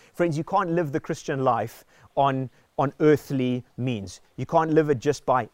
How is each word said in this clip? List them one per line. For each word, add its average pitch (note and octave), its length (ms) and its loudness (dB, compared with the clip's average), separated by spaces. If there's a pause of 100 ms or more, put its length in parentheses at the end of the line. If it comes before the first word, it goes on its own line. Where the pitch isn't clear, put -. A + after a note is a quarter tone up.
(120)
Friends, E3+ 240 -2
you D#3+ 80 -4
can't F#3+ 260 -2
live E3 220 0
the D3+ 80 -2
Christian D3 420 -6
life A#2 420 0 (320)
on, C3+ 340 0 (280)
on C#3 220 0
earthly C3 640 2 (120)
means. A2+ 440 -6 (160)
You B2+ 100 -8
can't D#3+ 260 0
live D3+ 180 4
it C3+ 100 2
just - 260 -2
by B2 280 0